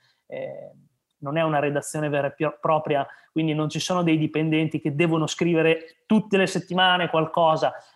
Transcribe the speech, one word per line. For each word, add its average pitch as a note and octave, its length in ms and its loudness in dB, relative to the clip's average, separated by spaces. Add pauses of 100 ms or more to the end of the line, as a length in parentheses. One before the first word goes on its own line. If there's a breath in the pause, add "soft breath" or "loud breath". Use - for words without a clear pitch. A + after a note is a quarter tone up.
(260)
eh, - 460 -12 (460)
non C#3+ 180 -6
è E3 60 0
una D#3 160 0
redazione D3 500 -2
vera C#3+ 200 -2
e C#3 40 -12
pio-, D3+ 260 -4
propria, D3+ 480 0 (260 loud breath)
quindi D#3+ 220 0
non D3+ 140 -2
ci D#3 100 -6
sono F3+ 240 -2
dei D#3+ 160 4
dipendenti D#3 600 0
che D3 140 -4
devono D#3+ 320 0
scrivere D#3+ 800 0
tutte G#3 300 2
le F#3+ 100 4
settimane F3+ 600 0
qualcosa. D#3+ 640 2 (240 loud breath)